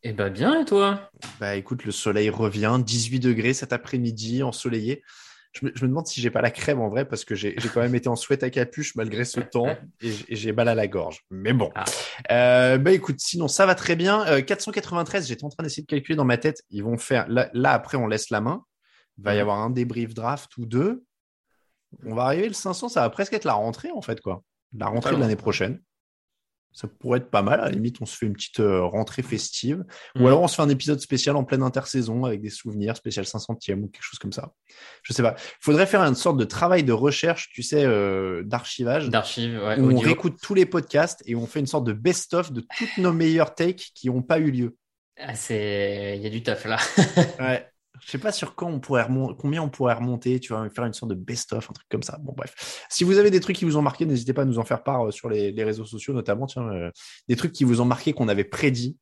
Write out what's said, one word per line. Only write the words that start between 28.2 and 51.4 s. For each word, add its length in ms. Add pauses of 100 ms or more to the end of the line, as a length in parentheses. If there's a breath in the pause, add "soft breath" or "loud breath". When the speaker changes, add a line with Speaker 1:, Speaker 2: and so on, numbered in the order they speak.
Speaker 2:
une 80
petite, 260
euh, 240
rentrée 380
festive. 640 (300 loud breath)
Ou 60
Speaker 1:
Mhm. 60
Speaker 2:
alors, 160
on 40
se 80
fait 80
un 60
épisode 320
spécial 340
en 80
pleine 220
intersaison 640
avec 140
des 100
souvenirs, 460
spécial 300
cinq 140
centième 420
ou 60
quelque 160
chose 160
comme 100
ça. 220 (500 loud breath)
Je 100
sais 120
pas. 100 (260 loud breath)
Faudrait 260
faire 160
une 120
sorte 220
de 80
travail 400
de 80
recherche, 600
tu 120
sais, 200
euh, 600
d'archivage. 640
Speaker 1:
D'archives, 500
ouais, 220
Speaker 2:
Où 60
on 0
Speaker 1:
audio. 120
Speaker 2:
réécoute 420
tous 140
les 120
podcasts 600
et 80
on 120
fait 120
une 80
sorte 180
de 80
best-of 600
de 80
toutes 380
nos 140
meilleures 440
takes 400
qui 140
ont 120
pas 160
eu 140
lieu. 240 (420)
Speaker 1:
Ah, 160
c'est, 840
il 40
y 40
a 40
du 140
taf 220
là. 100
<laughs> 640
Speaker 2:
Ouais. 260 (340)
Je 120
sais 60
pas 120
sur 240
quand 140
on 100
pourrait 240
remon-, 320
combien 260
on 80
pourrait 260
remonter, 440
tu 140
vois, 180
faire 140
une 80
sorte 180
de 60
best-of, 520